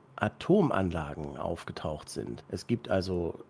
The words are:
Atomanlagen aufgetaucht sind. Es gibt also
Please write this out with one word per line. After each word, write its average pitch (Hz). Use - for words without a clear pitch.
Atomanlagen 85
aufgetaucht 82
sind. 58
Es -
gibt 117
also 90